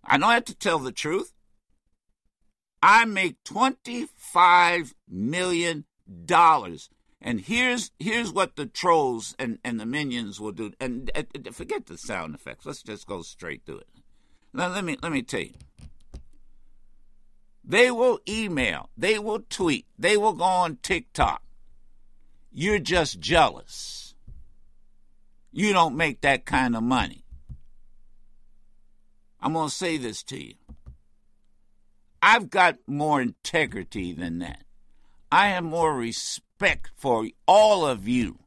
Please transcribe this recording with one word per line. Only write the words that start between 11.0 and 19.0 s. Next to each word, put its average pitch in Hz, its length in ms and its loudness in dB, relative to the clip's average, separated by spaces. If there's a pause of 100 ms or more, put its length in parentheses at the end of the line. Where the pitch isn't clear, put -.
uh, 156 80 -2 (120)
uh, 139 180 -14
forget - 340 -10
the 82 100 -18
sound 80 380 -8
effects. - 320 -18
Let's - 160 -14
just 104 240 -16
go 95 160 -10
straight - 420 -14
to 69 140 -14
it. - 100 -20 (640)
Now, 180 160 -6
let 185 160 -6
me, 156 180 -6
let 165 80 -8
me 135 120 -4
tell 113 180 -6
you. - 140 -12 (2000)
They 233 260 6
will 240 380 2
email. 165 680 -2
They 208 240 0